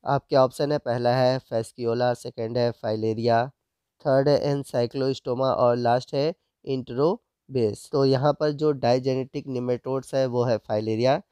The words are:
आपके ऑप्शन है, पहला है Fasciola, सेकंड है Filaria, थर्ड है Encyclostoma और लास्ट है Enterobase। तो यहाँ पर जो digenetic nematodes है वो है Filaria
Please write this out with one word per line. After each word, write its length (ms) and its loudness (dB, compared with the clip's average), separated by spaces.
आपके 300 -2
ऑप्शन 360 2
है, 60 0
पहला 380 0
है 240 2
Fasciola, 760 -2
सेकंड 420 -8
है 160 0
Filaria, 760 0
थर्ड 300 2
है 260 2
Encyclostoma 880 -4
और 360 2
लास्ट 360 0
है 200 -2
Enterobase। 1200 -4
तो 140 2
यहाँ 340 4
पर 120 0
जो 220 0
digenetic 760 -2
nematodes 680 -4
है 120 0
वो 180 0
है 160 0
Filaria 600 0